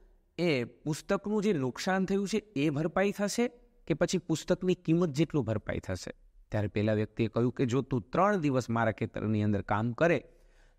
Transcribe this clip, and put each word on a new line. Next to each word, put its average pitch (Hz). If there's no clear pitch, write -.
એ 151
પુસ્તકનું 196
જે 208
નુકસાન 175
થયું 196
છે 220
એ 143
ભરપાઈ 160
થશે 208
કે 165
પછી 175
પુસ્તકની 175
કિંમત 165
જેટલું 143
ભરપાઈ 104
થશે?" -
ત્યારે 107
પેલા 107
વ્યક્તિએ 107
કહ્યું 120
કે, 139
"જો 123
તું 120
ત્રણ 196
દિવસ 135
મારા 113
ખેતરની 107
અંદર 104
કામ 110
કરે 156